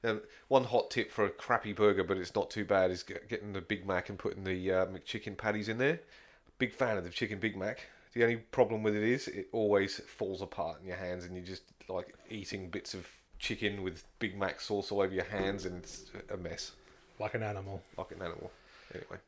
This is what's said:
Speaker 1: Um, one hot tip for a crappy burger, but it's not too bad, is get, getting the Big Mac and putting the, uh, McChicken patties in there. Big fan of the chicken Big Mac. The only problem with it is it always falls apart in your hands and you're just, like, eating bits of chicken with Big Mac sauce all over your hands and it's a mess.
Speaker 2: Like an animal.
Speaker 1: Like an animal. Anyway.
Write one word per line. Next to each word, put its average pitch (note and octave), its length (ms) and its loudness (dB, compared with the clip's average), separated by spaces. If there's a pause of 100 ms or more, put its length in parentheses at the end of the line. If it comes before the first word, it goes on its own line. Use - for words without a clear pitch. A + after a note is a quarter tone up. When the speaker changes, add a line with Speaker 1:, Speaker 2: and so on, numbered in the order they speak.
Speaker 1:
Um, A2 180 0 (260)
one C3 180 8
hot A#2 260 2
tip A#2+ 200 0
for G#2+ 140 2
a F#2+ 60 0
crappy A2 420 0
burger, G2 300 6
but F#2+ 140 2
it's F2+ 180 -6
not G2+ 160 2
too G#2+ 120 -4
bad, F#2 280 6
is F2+ 120 -4
get, - 240 -10
getting G#2 260 -6
the G2 80 -4
Big F#2 260 -4
Mac F2+ 220 0
and G2 100 -8
putting - 240 -4
the, F#2 280 0
uh, F#2 140 6
McChicken F#2+ 500 -8
patties G#2+ 320 0
in A2+ 120 -2
there. D3+ 200 2 (600)
Big A#2+ 140 2
fan A2+ 240 2
of F2+ 60 -2
the F2 60 -6
chicken G#2 300 -2
Big G2+ 180 -2
Mac. G#2+ 240 -4 (320)
The A#2 100 4
only A#2 140 4
problem A2+ 440 4
with G#2+ 140 4
it G#2 80 4
is B2+ 240 2
it G2 240 -6
always G#2 480 4
falls F#2+ 420 -6
apart E2 400 -4
in F#2+ 60 -12
your F2+ 80 -6
hands F2+ 300 -6
and F2+ 100 -10
you're F2+ 100 -8
just, F#2 160 -10 (260)
like, F2+ 280 -6 (160)
eating G2 380 -8
bits - 260 -6
of F2+ 100 -8 (320)
chicken G2+ 460 -2
with E2+ 220 -4 (120)
Big G2+ 180 -2
Mac G2 240 -2
sauce G2+ 320 -2
all G2+ 100 2
over F#2+ 120 4
your F2+ 120 0
hands G2 400 -2
and F2+ 180 -6
it's - 220 -14 (260)
a G2 60 -6
mess. E2+ 340 -8 (480)
Speaker 2:
Like G#2+ 160 -4
an A2 80 0
animal. G2 400 -6 (120)
Speaker 1:
Like - 160 -6
an E2 120 -10
animal. E2 280 -8 (440)
Anyway. - 220 -12 (100)